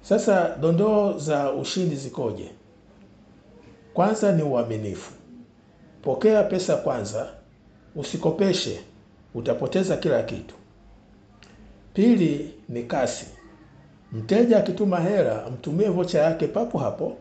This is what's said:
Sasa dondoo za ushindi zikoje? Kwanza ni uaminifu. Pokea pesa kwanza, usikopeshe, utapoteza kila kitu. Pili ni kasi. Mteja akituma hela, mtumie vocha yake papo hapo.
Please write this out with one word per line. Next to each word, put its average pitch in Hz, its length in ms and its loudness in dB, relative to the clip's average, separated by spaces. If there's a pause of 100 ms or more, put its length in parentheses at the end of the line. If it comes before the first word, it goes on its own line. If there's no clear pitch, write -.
Sasa 185 580 2
dondoo 202 580 2
za 143 340 0
ushindi 147 440 -2
zikoje? 127 540 -8 (1400)
Kwanza 202 380 2
ni 160 100 2
uaminifu. 113 720 -4 (880)
Pokea 208 400 4
pesa 180 340 0
kwanza, 117 520 -4 (680)
usikopeshe, 165 840 -2 (540)
utapoteza 135 640 0
kila 123 260 0
kitu. - 320 -10 (1400)
Pili 185 600 4 (140)
ni 120 140 -6
kasi. 127 440 -4 (880)
Mteja 214 460 4
akituma 185 420 0
hela, 156 500 0
mtumie 165 380 -2
vocha 180 340 0
yake 160 240 0
papo 226 320 -4
hapo. 135 420 -4